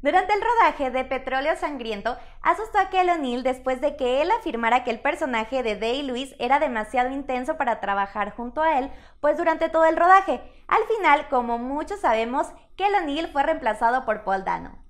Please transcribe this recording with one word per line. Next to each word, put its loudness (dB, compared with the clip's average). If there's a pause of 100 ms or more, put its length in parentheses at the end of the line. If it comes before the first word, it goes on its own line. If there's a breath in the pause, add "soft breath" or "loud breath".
Durante 2
el 2
rodaje 2
de -2
Petróleo -2
Sangriento, -6 (240 loud breath)
asustó 0
a 2
Kelly 2
O'Neill -2
después -2
de 0
que 0
él 0
afirmara 0
que -2
el -6
personaje -2
de 0
Day-Lewis -4
era 2
demasiado 0
intenso -4
para 0
trabajar -2
junto -6
a 4
él, -4 (300 loud breath)
pues 4
durante 0
todo 4
el 4
rodaje. 6 (280 loud breath)
Al 2
final, 2
como 0
muchos -6
sabemos, 0 (300 loud breath)
Kelly 0
O'Neill 0
fue 0
reemplazado 0
por -2
Paul -2
Dano. -6 (120)